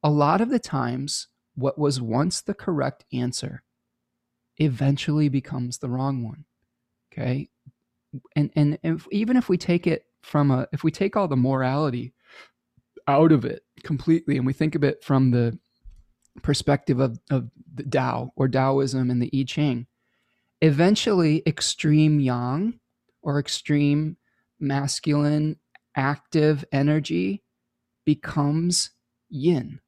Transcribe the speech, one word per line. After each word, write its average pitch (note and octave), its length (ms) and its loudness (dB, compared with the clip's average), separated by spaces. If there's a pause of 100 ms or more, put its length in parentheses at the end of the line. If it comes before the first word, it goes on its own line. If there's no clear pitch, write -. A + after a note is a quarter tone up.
A D3+ 60 4
lot D3 300 2
of A#3 100 0
the B3+ 100 2
times, C3 640 -6 (300)
what C3+ 220 -4
was C#3+ 220 0
once B2 400 -2
the G3+ 140 -6
correct C#3 580 -6
answer B2+ 520 -6 (960)
eventually C#3+ 680 0
becomes B2+ 500 -4
the C3 120 -8
wrong C3 320 -4
one, A#2 220 -12 (680)
okay? B2+ 380 -6 (840)
And, D3 180 0
and D3 300 2
if, E3 260 -4
even A3 260 0
if B3 120 0
we F3+ 100 2
take F3 280 0
it E3 200 -2 (160)
from C#3+ 300 2
a, B2+ 200 0
if - 120 -8
we D#3+ 80 2
take G3 240 -2
all G3+ 100 0
the C#3+ 100 -2
morality C3 760 0 (960)
out D#3 240 6
of B2+ 120 4
it - 200 -8 (180)
completely D#3 540 0
and B2+ 100 -2
we C3 60 0
think D#3 220 -2
of D3 100 0
it - 180 0
from C3 300 4
the A#2 260 0 (840)
perspective C#3+ 580 0
of, A#2 180 -2 (120)
of B2 200 -2 (240)
the C#3 80 -12
Tao B2+ 540 -4
or C3+ 120 2
Taoism C3 640 0
and B2 100 0
the A#2+ 140 -2
I C3+ 100 0
Ching, C3 420 -2 (760)
eventually E3 840 4
extreme D3+ 720 2
yang C3 600 -2 (420)
or C#3+ 160 -2
extreme D3 800 0 (420)
masculine D3 1000 0 (380)
active C#3+ 760 0
energy D#3 680 0 (640)
becomes D3+ 840 -2 (380)
yin. C#3+ 600 -2